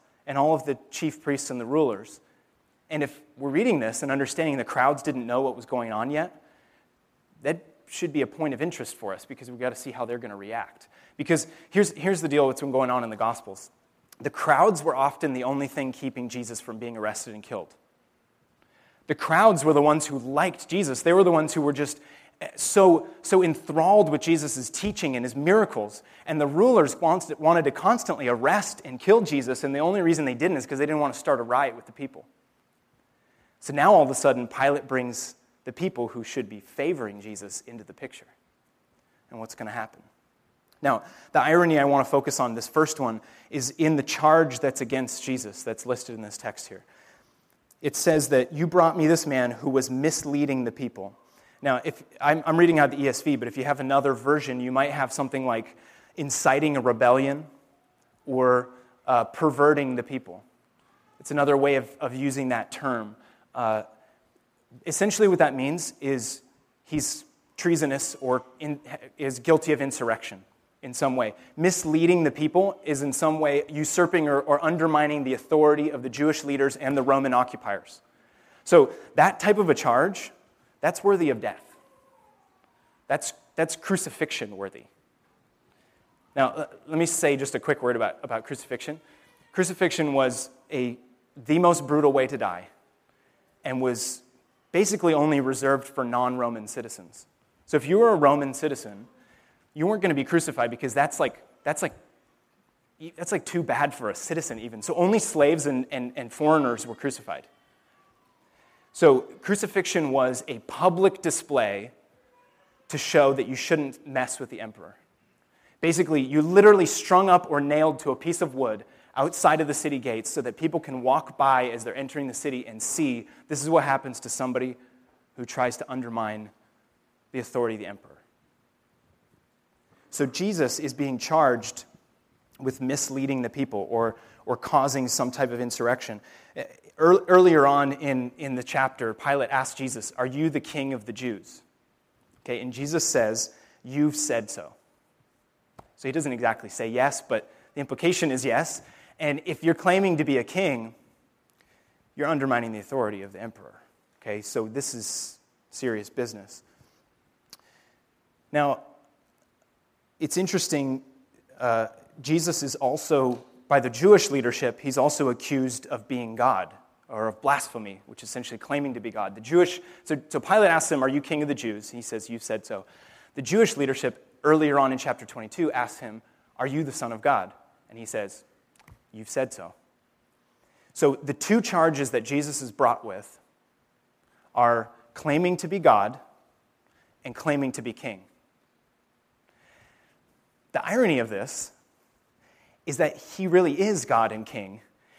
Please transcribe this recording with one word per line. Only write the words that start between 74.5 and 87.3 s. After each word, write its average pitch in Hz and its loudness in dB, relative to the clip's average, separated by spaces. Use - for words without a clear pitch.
undermining 151 2
the 131 -2
authority 151 4
of 139 -8
the 127 -8
Jewish 147 0
leaders 139 0
and 139 -4
the 139 2
Roman 135 2
occupiers. 123 -2
So 151 8
that 185 4
type 202 4
of 185 4
a 143 4
charge, 147 0
that's 170 -2
worthy 185 4
of 117 -2
death. 101 -8
That's, 143 -4
that's 165 -2
crucifixion 147 -6
worthy. 95 -12
Now, 135 2
l-, 151 -8
let 160 -4
me 165 2
say 151 0